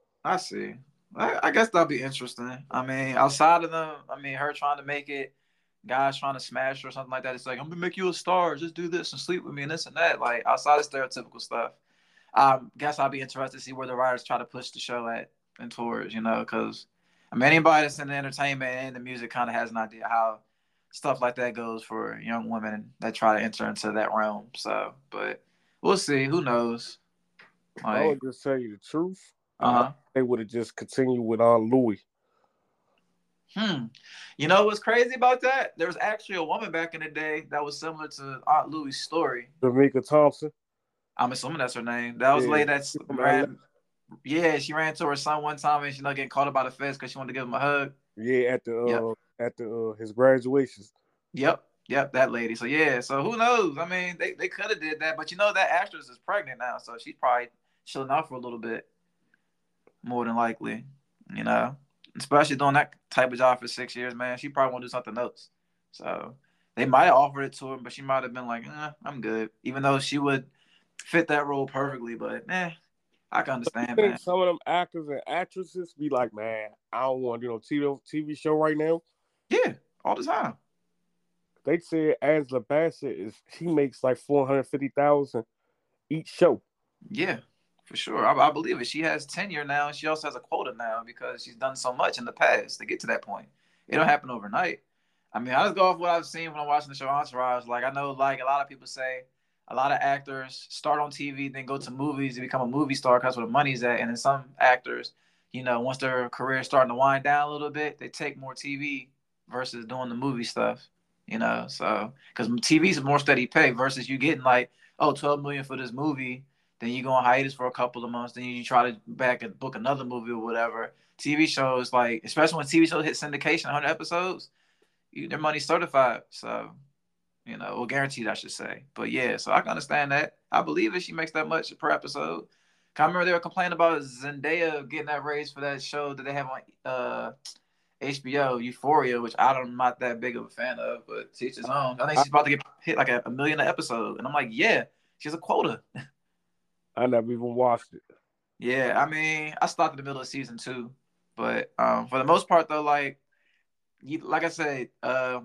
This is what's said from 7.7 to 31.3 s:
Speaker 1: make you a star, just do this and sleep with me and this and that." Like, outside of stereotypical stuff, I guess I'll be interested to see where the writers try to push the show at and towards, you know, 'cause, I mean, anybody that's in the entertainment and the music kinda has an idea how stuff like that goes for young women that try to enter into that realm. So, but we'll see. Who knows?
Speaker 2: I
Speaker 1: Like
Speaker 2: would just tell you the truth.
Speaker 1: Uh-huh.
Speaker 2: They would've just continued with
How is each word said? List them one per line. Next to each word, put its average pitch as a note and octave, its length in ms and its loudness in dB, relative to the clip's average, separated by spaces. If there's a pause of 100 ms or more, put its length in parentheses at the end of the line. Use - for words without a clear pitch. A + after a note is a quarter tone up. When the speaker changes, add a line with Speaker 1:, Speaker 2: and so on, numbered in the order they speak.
Speaker 1:
make F3+ 160 -4
you F#3+ 100 0
a F3 60 2
star, F3 420 2
just E3 180 -8
do F3 140 -6
this E3 240 -4
and C#3+ 80 -10
sleep F3 240 -4
with D3 100 -10
me C#3+ 100 -8
and D3 80 -6
this E3 140 -6
and - 120 -16
that." D#3+ 240 2
Like, A#2+ 240 0
outside D3 340 6
of D3 100 -2
stereotypical C3 520 -8
stuff, A#2 320 -4 (600)
I C3+ 260 8 (180)
guess D3 220 -2
I'll C#3 100 2
be C#3 120 -6
interested C3 360 -8
to C3+ 60 -18
see C#3 100 -14
where B2+ 140 -8
the B2+ 100 -6
writers B2+ 260 2
try B2+ 140 -2
to A#2+ 80 -8
push B2+ 260 -12
the - 80 -16
show A#2+ 300 -6
at A#2 220 -8 (280)
and A#2+ 120 -14
towards, A2+ 420 -6
you A2 80 -6
know, A2+ 240 0
'cause, A2 420 -6 (460)
I - 20 -10
mean, A#2+ 80 2
anybody D#3 400 8
that's D3 160 -4
in C#3+ 80 -8
the C#3 80 -4
entertainment C#3 640 -2
and C3 180 -8
the B2 60 -12
music B2 300 -10
kinda A#2+ 200 -2
has A#2 200 -2
an A2+ 60 -8
idea A2 300 -6
how A2+ 320 2 (520)
stuff C3 300 -2
like B2 140 2
that B2 180 -2
goes A2+ 300 -8
for A2 360 -6
young A2+ 300 -6
women G#2+ 500 -6
that A2 140 -4
try G#2+ 240 4
to G#2+ 60 0
enter A2+ 240 -4
into G#2+ 240 -4
that G#2+ 220 0
realm. G#2+ 420 -2
So, G#2+ 400 -6 (140)
but - 340 -8 (380)
we'll F#3 160 4
see. C#3 280 2
Who D#3+ 160 0
knows? A#2+ 560 -2 (880)
Speaker 2:
I G#2+ 160 0
Speaker 1:
Like D3+ 100 4
Speaker 2:
would C3 220 -2
just - 100 -20
tell C3+ 160 0
you A#2+ 140 -6
the G2+ 60 -16
truth. F3 560 -6 (260)
Speaker 1:
Uh-huh. B2 320 4 (240)
Speaker 2:
They C3 60 4
would've A#2+ 260 0
just A2 280 -6
continued B2+ 460 0
with A2+ 200 0